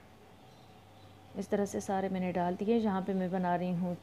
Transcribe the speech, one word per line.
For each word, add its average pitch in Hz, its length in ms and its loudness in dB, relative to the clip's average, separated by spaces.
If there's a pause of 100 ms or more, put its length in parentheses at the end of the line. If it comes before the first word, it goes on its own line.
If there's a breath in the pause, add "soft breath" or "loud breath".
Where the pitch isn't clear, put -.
(1400)
इस 190 120 -4
तरह 202 160 2
से 202 160 -4
सारे 190 280 0
मैंने 185 240 0
डाल 180 240 0
दिए। 220 220 2
यहाँ 196 240 2
पे 190 120 -2
मैं 185 160 0
बना 180 260 2
रही 180 160 0
हूँ 175 300 -2